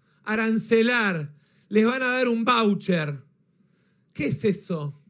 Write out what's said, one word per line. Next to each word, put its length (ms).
arancelar, 1080
les 160
van 180
a 40
dar 200
un 180
voucher. 760
¿Qué 140
es 180
eso? 540